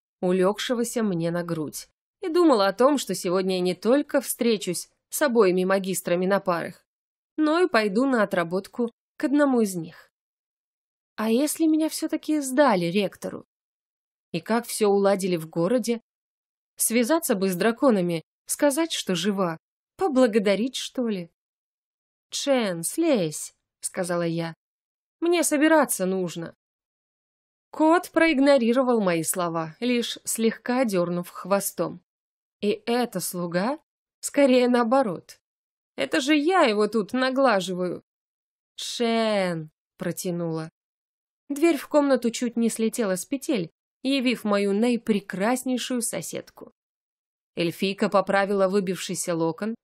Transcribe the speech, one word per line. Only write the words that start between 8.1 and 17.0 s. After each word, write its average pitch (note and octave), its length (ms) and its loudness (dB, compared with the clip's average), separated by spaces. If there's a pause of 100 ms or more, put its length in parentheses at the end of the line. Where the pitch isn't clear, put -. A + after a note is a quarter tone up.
отработку F#3+ 680 -4 (240)
к - 80 -4
одному C4+ 380 2
из G3 120 -2
них. E3 380 -12 (1040)
А A3 120 -4
если D4 380 2
меня D#4 220 2
все-таки D#4 520 -4
сдали B3+ 460 2
ректору? F#3 600 -4 (840)
И E3 100 -6
как A#3 260 -2
все - 220 0
уладили G3 480 2
в D#3+ 120 -8
городе? A3+ 520 -2 (760)
Связаться B3 580 0